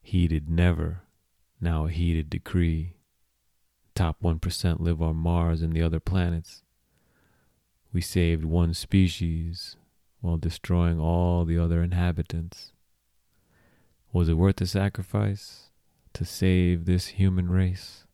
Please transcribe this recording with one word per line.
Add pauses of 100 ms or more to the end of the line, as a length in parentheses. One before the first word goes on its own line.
Heated
never, (580)
now
a
heated
decree. (1000)
Top
one
percent
live
on
Mars
and
the
other
planets. (1300)
We
saved
one
species (440)
while
destroying
all
the
other
inhabitants. (1400)
Was
it
worth
the
sacrifice (440)
to
save
this
human
race?